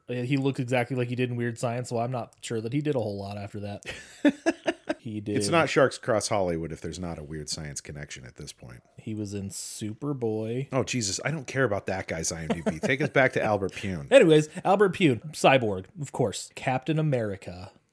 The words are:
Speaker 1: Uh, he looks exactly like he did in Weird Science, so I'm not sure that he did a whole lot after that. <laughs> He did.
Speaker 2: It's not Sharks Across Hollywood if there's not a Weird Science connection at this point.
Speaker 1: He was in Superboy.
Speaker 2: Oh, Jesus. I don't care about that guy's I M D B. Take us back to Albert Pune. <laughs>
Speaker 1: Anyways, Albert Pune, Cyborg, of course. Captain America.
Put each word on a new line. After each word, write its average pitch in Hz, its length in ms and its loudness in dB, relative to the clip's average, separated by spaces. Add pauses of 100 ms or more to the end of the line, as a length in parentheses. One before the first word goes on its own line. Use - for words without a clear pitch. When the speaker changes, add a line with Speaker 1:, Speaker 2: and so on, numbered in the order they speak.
Speaker 1:
Uh, 123 60 -6
he 123 220 0
looks 135 240 0
exactly 123 360 0
like 123 120 0
he 123 60 -4
did 123 160 0
in 123 60 -4
Weird 117 220 -2
Science, 120 320 -4
so 120 80 -2
I'm 117 120 0
not 120 300 -6
sure 113 200 -4
that 117 120 -4
he 147 80 0
did 147 160 0
a 123 40 2
whole 104 180 -2
lot 98 200 -8
after 101 220 -10
that. 101 240 -10 (400)
<laughs> 285 100 6 (640)
He 107 220 -8
did. 104 160 -4
Speaker 2:
It's 104 140 0
not 160 180 4
Sharks 131 300 4
Across 107 300 0
Hollywood 85 440 0
if 78 80 -10
there's 82 180 -8
not 85 200 -8
a 76 40 -12
Weird 76 280 -8
Science 73 320 -8
connection 71 420 -14
at 60 120 -18
this - 180 -14
point. - 280 -18 (140)
Speaker 1:
He - 180 -10
was 104 200 -6
in 98 160 -6
Superboy. 117 1200 -4
Speaker 2:
Oh, 131 100 2
Jesus. 107 400 -2
I 135 80 0
don't 143 160 -6
care 135 180 2
about 104 240 0
that 92 200 -4
guy's 82 240 -4
I 160 120 -8
M 156 40 -4
D 170 160 -2
B. 170 140 -2
Take 139 240 0
us 139 80 0
back 131 240 4
to - 80 2
Albert 98 300 0
Pune. 87 360 -6
<laughs> - 20 -18
Speaker 1:
Anyways, 156 380 8 (160)
Albert 196 300 4
Pune, 135 260 4 (120)
Cyborg, 117 520 4 (160)
of 139 120 -8
course. - 420 -2
Captain 139 440 0
America. 104 720 -2 (220)